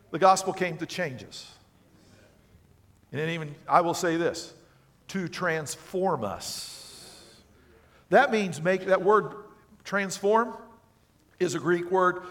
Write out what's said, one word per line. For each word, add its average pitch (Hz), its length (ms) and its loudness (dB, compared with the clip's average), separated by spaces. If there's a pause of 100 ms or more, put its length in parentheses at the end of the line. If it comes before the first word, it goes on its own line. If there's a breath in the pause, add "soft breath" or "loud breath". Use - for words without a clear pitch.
(120)
The 165 60 -6
gospel 185 360 4
came 175 240 -4
to 165 80 -6
change 131 400 -8
us. - 260 -18 (1600 soft breath)
And 127 80 -6
then 160 120 -4
even, 156 220 -8 (140)
I 180 140 6
will 170 120 0
say 165 220 0
this, - 380 -2 (560 soft breath)
to 190 180 -4
transform 165 960 -2
us. - 1000 -12 (920 soft breath)
That 254 200 6
means 190 300 -2
make, 185 240 0
that 185 160 2
word 185 340 2 (480)
transform 202 680 0 (840)
is 180 160 0
a 170 60 -4
Greek 175 320 0
word 180 400 2